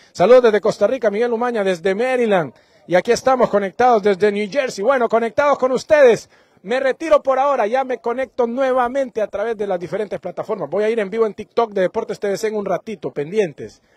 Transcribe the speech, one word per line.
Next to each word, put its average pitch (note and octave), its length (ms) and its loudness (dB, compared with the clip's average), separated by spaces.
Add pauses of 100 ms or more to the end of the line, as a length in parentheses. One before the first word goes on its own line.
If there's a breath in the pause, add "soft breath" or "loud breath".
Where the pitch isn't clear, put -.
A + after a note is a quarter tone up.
(120)
Saludos A#3+ 320 6
desde G#3+ 180 4
Costa G3+ 260 0
Rica, A3+ 240 0
Miguel A#3 200 -2
Umaña, A#3 320 -2
desde F#3+ 300 0
Maryland. G#3+ 600 0 (340 soft breath)
Y E3 80 -2
aquí F3+ 160 2
estamos B3 380 2
conectados G#3 520 2
desde G3+ 300 2
New G#3 200 -4
Jersey. B3+ 320 -4
Bueno, B3 240 2
conectados A#3 500 0
con B3+ 140 0
ustedes. C4 580 4 (340 soft breath)
Me A3+ 160 -4
retiro C#4+ 420 0
por C4 180 0
ahora, C4 280 0
ya B3+ 160 -2
me B3+ 160 -6
conecto B3 480 -4
nuevamente B3+ 760 -2
a G3+ 60 -2
través G#3+ 300 -6
de G3+ 100 -6
las F#3 120 -4
diferentes F#3 400 -8
plataformas. F3 500 -8
Voy G3 160 -2
a A3 40 0
ir A3+ 100 -2
en G3 100 -4
vivo A3+ 160 -4
en G3+ 80 -6
TikTok A3 380 -4
de G3+ 100 -2
Deportes G#3 380 -4
T G#3 80 -4
V G3 100 -2
C A3 100 -6
en G#3+ 80 -4
un G#3 100 -6
ratito, F3+ 460 -6
pendientes. D3+ 680 -6 (160)